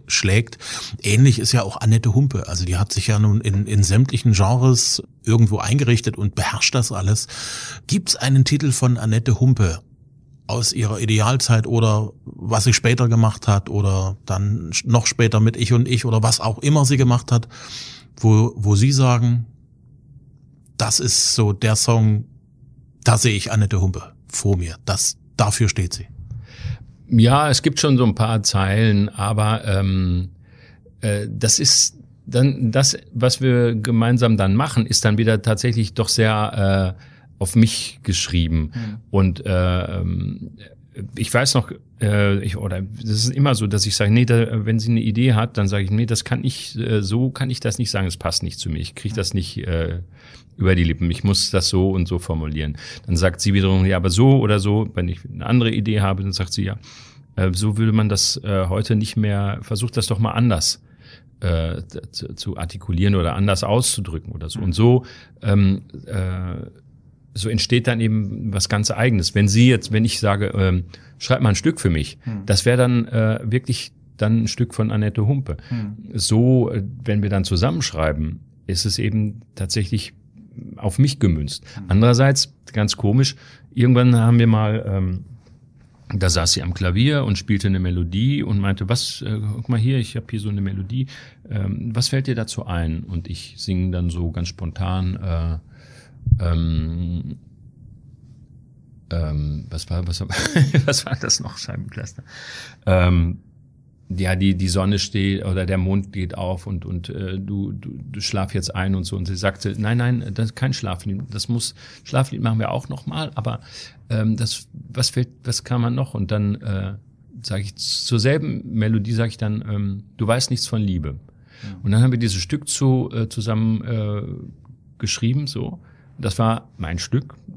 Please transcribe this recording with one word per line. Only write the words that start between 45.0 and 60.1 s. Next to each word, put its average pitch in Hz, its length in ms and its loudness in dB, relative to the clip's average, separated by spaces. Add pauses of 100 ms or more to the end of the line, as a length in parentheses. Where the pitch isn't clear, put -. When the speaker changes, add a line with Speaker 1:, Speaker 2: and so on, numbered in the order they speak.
Speaker 2:
Idee 113 320 2
hat, 113 240 0
dann 101 100 2
sage 101 180 -2
ich, 95 60 -4
nee, 110 140 2
das 113 200 -2
kann 123 180 -4
ich, - 340 -6
äh, 113 240 0
so 117 300 -2
kann 131 180 -6
ich 123 100 -6
das 113 200 -4
nicht 113 100 -2
sagen, 98 160 -2
es 87 120 -4
passt - 260 -4
nicht - 160 -8
zu - 100 -8
mir, 80 100 -4
ich 82 140 -8
krieg 104 220 -8
das 98 180 -4
nicht, 92 320 -4
äh, 85 360 -4 (560)
über 92 180 4
die 87 80 4
Lippen, 85 260 0
ich - 140 -4
muss 98 280 0
das 95 180 0
so 95 220 2
und 92 180 0
so 90 100 -2
formulieren." 76 560 -6 (300)
Dann 87 100 0
sagt 85 240 0
sie 101 140 2
wiederum, 95 320 4
"Ja, 95 100 2
aber 92 140 0
so 131 300 6
oder 104 200 2
so", 104 340 0
wenn 90 140 -2
ich 87 120 -6 (140)
eine 92 120 -10
andere 117 260 2
Idee 107 300 0
habe, 95 200 0
dann 98 120 -4
sagt 92 180 -6
sie, 98 140 -2
"Ja, 98 120 -6 (600)
äh, 92 160 2
so 104 240 0
würde 110 160 2
man 107 160 2
das, - 340 0
äh, 98 240 -2
heute 104 300 0
nicht 110 180 -2
mehr, 101 460 -2
versuch 101 300 -6
das 113 160 -2
doch 101 120 -2